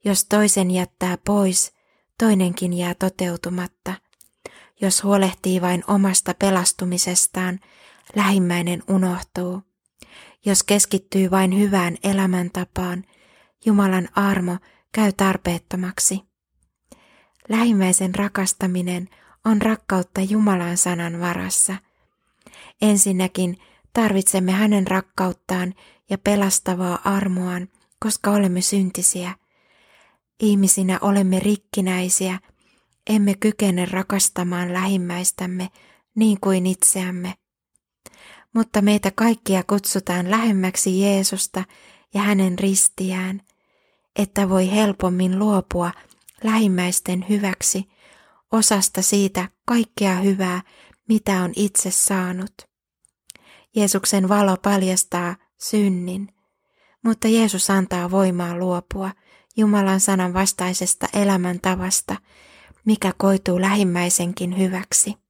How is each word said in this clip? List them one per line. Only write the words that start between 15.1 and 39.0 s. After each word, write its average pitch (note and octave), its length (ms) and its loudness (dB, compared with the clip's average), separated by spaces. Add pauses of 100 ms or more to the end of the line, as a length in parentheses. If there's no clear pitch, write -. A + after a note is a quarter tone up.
tarpeettomaksi. F#3+ 1080 -2 (1300)
Lähimmäisen F#3+ 680 2
rakastaminen F3+ 960 -4 (360)
on G#3+ 160 2
rakkautta G3 600 -2
Jumalan F#3+ 560 0
sanan E3+ 420 -4
varassa. F3+ 560 -2 (1040)
Ensinnäkin F#3 760 0 (360)
tarvitsemme F#3+ 580 0
hänen G3+ 360 2
rakkauttaan F#3 880 -4 (360)
ja G3 80 -2
pelastavaa F#3 840 -2
armoaan, F3+ 640 -2 (320)
koska G#3+ 320 -2
olemme F#3+ 300 2
syntisiä. F#3 720 -2 (1040)
Ihmisinä G3 640 2
olemme G3 380 2
rikkinäisiä, F#3 1000 -2 (720)
emme G3+ 300 4
kykene G3 460 0
rakastamaan F3+ 880 -4
lähimmäistämme F#3 960 -4 (460)
niin G#3+ 240 2
kuin F#3 260 0
itseämme. F#3 680 -2 (1200)
Mutta A3 280 0
meitä G3+ 340 2